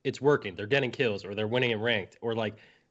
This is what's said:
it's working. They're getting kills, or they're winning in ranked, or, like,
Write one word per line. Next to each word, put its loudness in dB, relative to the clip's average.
it's -4
working. 2
They're -8
getting 2
kills, 0
or -8
they're 0
winning 2
in 0
ranked, -2
or, -2
like, -2